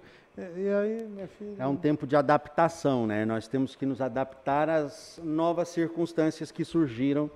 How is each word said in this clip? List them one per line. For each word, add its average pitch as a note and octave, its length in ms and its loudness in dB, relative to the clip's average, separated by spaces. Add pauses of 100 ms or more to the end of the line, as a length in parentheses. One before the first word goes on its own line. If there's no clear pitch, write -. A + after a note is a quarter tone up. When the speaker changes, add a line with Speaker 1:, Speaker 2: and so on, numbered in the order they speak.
(380)
Speaker 1:
E, G3 40 -12 (240)
e G3 40 0
aí, G#3+ 420 0
minha G3 160 -10
filha? G#3 300 -12
Speaker 2:
É B2+ 80 -6
um C#3 100 0
tempo D3 300 2
de C3 100 0
adaptação, C#3+ 920 2
né? G#2+ 180 2
Nós A2 220 -2
temos C3 280 -2
que C3+ 120 -4
nos C3 140 -2
adaptar C3+ 680 0
às D3+ 540 -2
novas E3 460 0
circunstâncias D#3+ 840 0
que E3+ 120 -6
surgiram C#3+ 720 2